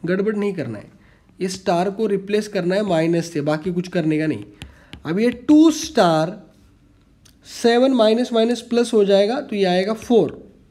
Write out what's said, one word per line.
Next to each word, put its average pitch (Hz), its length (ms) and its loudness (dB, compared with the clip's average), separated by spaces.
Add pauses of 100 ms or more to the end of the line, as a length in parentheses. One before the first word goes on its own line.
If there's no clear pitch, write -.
गड़बड़ 196 300 -2
नहीं 202 180 -4
करना 120 240 -8
है, - 140 -20 (500)
ये 185 60 -4
स्टार 185 420 -2
को 208 180 -4
रिप्लेस 202 400 -2
करना 180 280 -2
है 208 60 0
माइनस 170 520 0
से, 147 80 -4
बाकी 156 300 -4
कुछ 175 160 -4
करने 156 320 -2
का 156 80 -2
नहीं। 110 160 -6 (640)
अब 165 140 -4
ये 240 100 2
टू 302 420 4
स्टार 170 760 0 (1160)
सेवन 240 280 4
माइनस 240 420 2
माइनस 233 280 0
प्लस 233 320 -2
हो 208 120 4
जाएगा, 202 360 2
तो 226 140 -10
ये 196 100 0
आएगा 185 280 0
फ़ोर 220 580 0 (200)